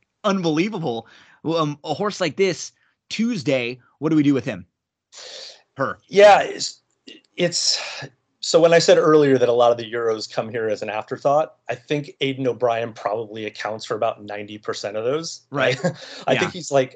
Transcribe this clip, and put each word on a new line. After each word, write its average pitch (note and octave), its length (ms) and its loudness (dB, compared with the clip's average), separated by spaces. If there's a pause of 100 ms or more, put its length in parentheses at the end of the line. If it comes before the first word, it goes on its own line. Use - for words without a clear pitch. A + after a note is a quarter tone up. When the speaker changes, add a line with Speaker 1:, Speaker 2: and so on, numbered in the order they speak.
(240)
Speaker 1:
unbelievable. E3+ 840 -2 (360)
Well, D#3+ 140 -2
um, D3 260 -2
a D#3 100 -4
horse F#3+ 280 -6
like D#3+ 160 -4
this, F#3+ 340 -2 (380)
Tuesday, C3+ 680 -2 (200)
what D3+ 100 -2
do D#3+ 60 2
we D3+ 80 4
do C#3 100 4
with B2+ 120 -2
him? G2 200 -8 (1120)
Her. B2 300 -4
Speaker 2:
Yeah, G3 340 8
it's, - 380 -8 (560)
it's, - 460 0 (580)
so - 220 2
when E3+ 120 6
I E3+ 60 8
said F3 180 6
earlier D3+ 400 6
that A#2+ 120 2
a A#2+ 40 4
lot A#2+ 180 6
of A#2 60 2
the A2+ 140 -10
Euros A2+ 400 -4
come A2+ 180 -6
here A2 200 -4
as G#2 120 -4
an G#2+ 80 -8
afterthought, C3 680 -2 (120)
I B2 80 -6
think D3 360 -6 (100)
Aidan C3+ 260 -4
O'Brien A2+ 460 -2
probably A2 520 -6
accounts G#2+ 380 -8
for - 120 -6
about A2 280 -4
ninety G#2 340 -12
percent G#2 380 -8
of G#2+ 80 -6
those. D#3 380 -6 (100)
Speaker 1:
Right. C3 260 0 (260)
Speaker 2:
<laughs> - 240 -16
I C3 60 2
Speaker 1:
Yeah. B2+ 60 0
Speaker 2:
think - 140 -2
he's, E3+ 180 -12
like, C3 240 0